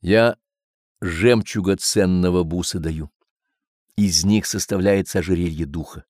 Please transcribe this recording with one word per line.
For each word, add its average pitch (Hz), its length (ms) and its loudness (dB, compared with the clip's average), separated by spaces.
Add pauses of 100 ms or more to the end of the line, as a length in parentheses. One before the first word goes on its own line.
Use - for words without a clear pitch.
Я 113 360 2 (640)
жемчуга 98 760 0
ценного 90 640 2
бусы 87 360 -4
даю. 80 320 -8 (840)
Из 92 280 2
них 104 220 2
составляется 98 760 0
ожерелье 82 460 -2
духа. 76 440 -10